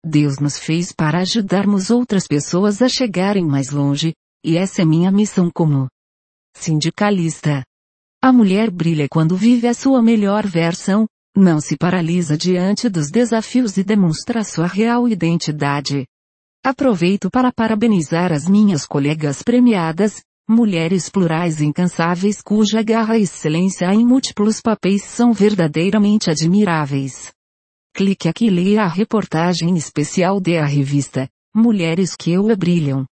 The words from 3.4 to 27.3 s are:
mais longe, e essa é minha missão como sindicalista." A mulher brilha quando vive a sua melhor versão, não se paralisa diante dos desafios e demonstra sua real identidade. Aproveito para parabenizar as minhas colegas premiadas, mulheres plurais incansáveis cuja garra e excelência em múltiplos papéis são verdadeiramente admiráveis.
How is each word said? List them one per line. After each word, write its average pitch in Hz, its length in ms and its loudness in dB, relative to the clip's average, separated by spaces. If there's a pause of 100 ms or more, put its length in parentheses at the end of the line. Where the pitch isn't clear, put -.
mais 139 260 -2
longe, 143 440 -2 (280)
e 160 140 0
essa 190 260 -2
é - 20 2
minha 170 280 2
missão 196 400 0
como 143 340 0 (720)
sindicalista." 160 1040 -2 (580)
A 262 120 4
mulher 220 360 4
brilha 165 400 0
quando 160 280 0
vive 240 320 2
a 240 60 0
sua 269 280 2
melhor 214 420 2
versão, 180 600 0 (300)
não 170 240 4
se 147 160 -4
paralisa 170 600 0
diante 185 520 0
dos 156 240 -4
desafios 226 640 0
e 190 80 0
demonstra 208 580 0
sua 165 240 -4
real 233 400 0
identidade. 151 1000 -2 (600)
Aproveito 202 640 0
para 254 220 0
parabenizar 208 800 0
as 151 160 -2
minhas 208 380 2
colegas 147 560 -2
premiadas, 208 800 0 (260)
mulheres 190 640 0
plurais 165 500 0
incansáveis 175 800 -2
cuja 214 420 0
garra 220 360 0
e 208 60 2
excelência 180 680 -2
em 220 100 4
múltiplos 240 600 0
papéis 202 420 0
são 240 300 0
verdadeiramente 202 960 2
admiráveis. 156 1000 0 (640)